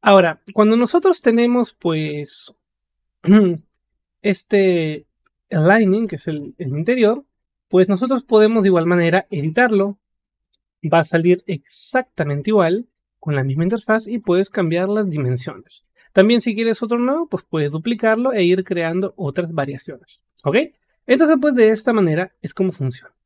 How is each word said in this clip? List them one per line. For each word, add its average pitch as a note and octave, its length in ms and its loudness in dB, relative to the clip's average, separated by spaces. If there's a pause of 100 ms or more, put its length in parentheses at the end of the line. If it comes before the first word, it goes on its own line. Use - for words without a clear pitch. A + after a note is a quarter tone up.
Ahora, F#3+ 420 4 (100)
cuando G#3+ 240 2
nosotros F4 460 0
tenemos, A#3+ 520 0
pues, D3+ 800 -6 (680)
<clears throat> F3+ 100 4 (880)
este, F3+ 840 0 (420)
el D#3+ 200 0
lining, G#3 400 2
que D#3+ 80 -8
es - 120 -10
el, D3 300 -8
el D#3 100 -8
interior, A3 560 0 (440)
pues F#3 200 2
nosotros A#3+ 340 -2
podemos G#3+ 420 2
de G3 40 4
igual E3+ 180 2
manera F3 440 2
editarlo. G3 680 0 (920)
Va E3 100 4
a D#3 40 0
salir F3 420 0
exactamente D#3 1040 -6
igual, G3+ 380 0 (320)
con D3 160 -4
la C3+ 80 -2
misma C#3 200 -2
interfaz, A3 420 -2
y A3+ 120 -8
puedes F#3+ 320 0
cambiar F3 380 -2
las G#3 200 -2
dimensiones. B2+ 760 -6 (280)
También A3 280 4
si A3 140 -4
quieres A3+ 280 -2
otro A#3+ 160 -4
nuevo, C#4+ 300 -2
pues - 160 -8
puedes D3 280 -4
duplicarlo A3+ 600 -2
e G#3+ 100 0
ir F#3 220 0
creando F3 520 -4
otras E3 360 -6
variaciones. C#3+ 680 -10 (240)
¿Ok? D3+ 120 0 (500)
Entonces, D4+ 340 4
pues D4 140 0
de A3+ 160 6
esta A3 220 -2
manera F3+ 400 0 (100)
es - 100 -10
como F#3+ 200 -2
funciona. - 420 -8 (120)